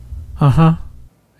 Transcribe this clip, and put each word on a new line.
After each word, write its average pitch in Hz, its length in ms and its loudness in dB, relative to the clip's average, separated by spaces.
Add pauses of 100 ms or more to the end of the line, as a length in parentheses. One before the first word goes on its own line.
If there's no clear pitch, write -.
(400)
Uh-huh. 151 340 4 (640)